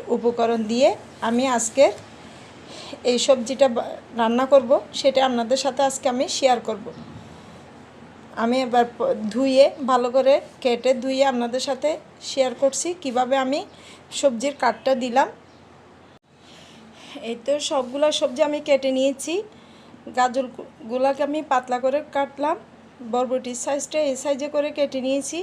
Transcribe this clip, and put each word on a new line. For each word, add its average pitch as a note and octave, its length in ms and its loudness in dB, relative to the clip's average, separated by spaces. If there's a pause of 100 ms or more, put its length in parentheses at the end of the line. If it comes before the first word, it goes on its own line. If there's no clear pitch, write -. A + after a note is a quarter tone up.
উপকরণ A#3 560 0
দিয়ে A#3+ 260 4 (320)
আমি A#3 260 0
আজকের C4 460 2 (1080)
এই B3 160 2
সবজিটা C4 500 2
বা-, A3+ 220 -6 (260)
রান্না A#3 280 2
করব, C4 260 6 (220)
সেটা C4+ 320 2
আপনাদের A#3+ 380 0
সাথে C4 200 0
আজকে C4+ 260 0
আমি B3+ 200 0
শেয়ার B3 320 2
করব। G#3+ 240 -8 (1500)
আমি A#3 260 0
এবার A#3+ 240 2
প-, G#3+ 280 -2 (160)
ধুয়ে, C4 360 6 (200)
ভালো B3 260 2
করে C4 220 4 (280)
কেটে B3 300 2 (120)
ধুয়ে C4+ 220 2
আপনাদের B3 420 -2
সাথে C#4+ 220 -2 (400)
শেয়ার B3+ 260 0
করছি C4+ 320 0 (140)
কিভাবে B3+ 360 -2
আমি C4+ 220 0 (600)
সবজির C4+ 420 0
কাটটা C4 340 0
দিলাম। B3+ 320 0 (2000)
এই A3+ 200 -6
তো C#4 100 0 (160)
সবগুলা C#4 420 0
সবজি C#4+ 320 0
আমি D4 180 0
কেটে C4+ 300 2
নিয়েছি। C4+ 420 0 (840)
গাজরগুলাকে B3+ 1080 -2
আমি C#4+ 160 -2 (100)
পাতলা B3+ 300 0
করে C4 200 0 (140)
কাটলাম, C#4 440 -2 (540)
বরবটির B3 520 -2
সাইজটা D4 360 -4 (100)
এই C4 80 -2
সাইজে C#4+ 320 -4
করে D4 220 -2
কেটে C#4 300 -2
নিয়েছি, C4+ 420 -4